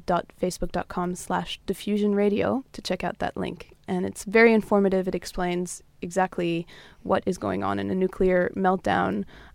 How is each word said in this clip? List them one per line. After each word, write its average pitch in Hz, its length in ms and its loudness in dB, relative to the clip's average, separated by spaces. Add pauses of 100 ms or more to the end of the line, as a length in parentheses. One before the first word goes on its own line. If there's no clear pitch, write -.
dot 175 200 0 (140)
facebook 180 320 -4
dot - 160 -6
com 180 260 -4
slash 175 520 -6
diffusion 202 480 0
radio 202 580 2
to - 80 -12
check - 240 -4
out - 140 -6
that - 180 -4
link. - 380 -8 (120)
And 185 200 -2
it's - 180 -10
very 226 300 8
informative. 196 520 2
It 185 80 -2
explains 180 680 -4 (180)
exactly 175 680 -2 (360)
what - 240 0
is 185 120 -2
going 190 240 -2
on - 160 0
in 196 120 -2
a 190 40 0
nuclear 185 600 2
meltdown, 190 680 0 (300)